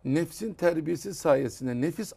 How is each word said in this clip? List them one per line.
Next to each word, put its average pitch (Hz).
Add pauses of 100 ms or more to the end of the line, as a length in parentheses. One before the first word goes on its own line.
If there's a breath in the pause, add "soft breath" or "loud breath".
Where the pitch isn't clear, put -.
nefsin 165
terbiyesi 170
sayesinde 131
nefis 170